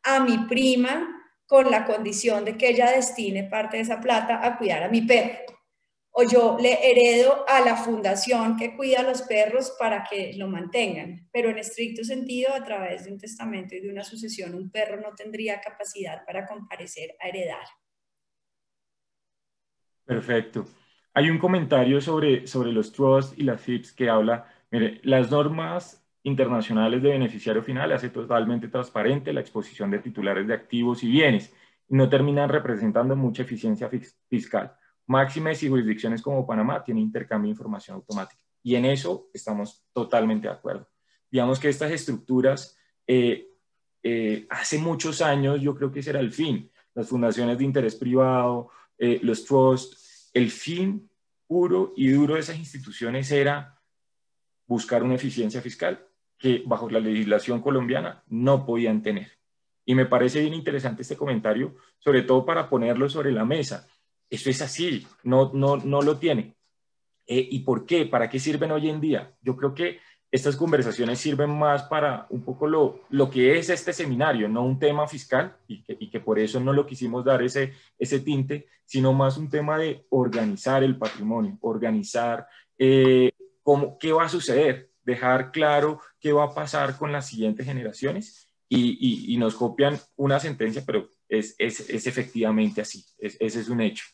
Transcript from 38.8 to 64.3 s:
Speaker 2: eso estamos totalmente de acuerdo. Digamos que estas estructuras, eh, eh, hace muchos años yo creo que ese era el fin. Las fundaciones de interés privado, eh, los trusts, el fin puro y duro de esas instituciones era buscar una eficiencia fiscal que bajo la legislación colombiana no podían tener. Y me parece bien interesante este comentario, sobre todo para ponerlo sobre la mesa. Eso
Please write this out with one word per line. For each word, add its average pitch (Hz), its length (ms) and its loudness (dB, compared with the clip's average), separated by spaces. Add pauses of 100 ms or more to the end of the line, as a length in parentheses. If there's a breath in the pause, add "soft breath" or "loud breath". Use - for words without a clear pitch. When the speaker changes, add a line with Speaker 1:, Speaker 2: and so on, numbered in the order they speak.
Speaker 2:
eso 139 480 -2
estamos 104 600 -8
totalmente 110 560 0
de 95 40 -8
acuerdo. - 340 -10 (440)
Digamos 127 280 2
que 147 100 2
estas 147 220 -2
estructuras, 131 840 0 (300 soft breath)
eh, 123 400 2 (560)
eh, 113 460 -2
hace - 280 -4
muchos 156 440 -2
años 139 400 2
yo 143 120 0
creo 139 180 -4
que 143 100 -8
ese 147 100 -6
era 139 80 -2
el 117 120 -2
fin. 139 380 -2 (240)
Las 117 140 -6
fundaciones 120 500 0
de 131 60 0
interés 139 320 0
privado, 123 760 2 (300 soft breath)
eh, 120 240 2
los 113 220 0
trusts, - 880 2
el 120 180 4
fin 190 580 -4 (380)
puro 180 480 2
y 135 140 2
duro 143 240 4
de 160 80 0
esas 160 160 -8
instituciones 135 760 -6
era 143 480 0 (880)
buscar 117 340 0
una 127 140 0
eficiencia 123 460 -4
fiscal 165 440 -6 (320)
que 123 280 2
bajo 113 240 -4
la 113 100 2
legislación 110 600 0
colombiana 131 680 -2
no 135 380 2
podían 113 360 0
tener. 101 300 -4 (540)
Y 127 100 2
me 131 100 4
parece 127 360 2
bien 151 120 0
interesante 131 480 -6
este 143 140 -10
comentario, 120 600 -2 (220 soft breath)
sobre 131 260 4
todo 131 220 4
para 165 240 0
ponerlo 120 400 2
sobre 143 220 -2
la 110 140 0
mesa. 135 420 -4 (420)
Eso 135 200 -6